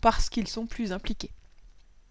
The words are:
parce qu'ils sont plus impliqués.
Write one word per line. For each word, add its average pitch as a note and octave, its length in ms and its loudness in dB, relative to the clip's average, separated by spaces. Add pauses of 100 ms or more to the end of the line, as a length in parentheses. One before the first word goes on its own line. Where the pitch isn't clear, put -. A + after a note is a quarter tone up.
parce - 280 6
qu'ils A3 180 -2
sont A3+ 200 -6
plus G#3+ 260 -4
impliqués. - 400 -4 (800)